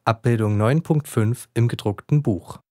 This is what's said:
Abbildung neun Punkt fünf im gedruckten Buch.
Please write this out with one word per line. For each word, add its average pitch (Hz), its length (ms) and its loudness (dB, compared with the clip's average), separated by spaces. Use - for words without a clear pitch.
Abbildung 110 540 0
neun 131 240 2
Punkt 151 260 -2
fünf 113 460 -2
im 117 140 2
gedruckten 117 540 -2
Buch. - 360 -4